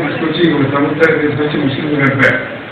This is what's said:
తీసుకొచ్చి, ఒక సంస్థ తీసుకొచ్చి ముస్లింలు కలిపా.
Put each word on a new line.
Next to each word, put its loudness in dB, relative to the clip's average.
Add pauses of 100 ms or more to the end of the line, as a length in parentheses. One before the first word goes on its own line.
తీసుకొచ్చి, -2 (120)
ఒక 2 (100)
సంస్థ 0 (240)
తీసుకొచ్చి 0
ముస్లింలు -2
కలిపా. 2 (400)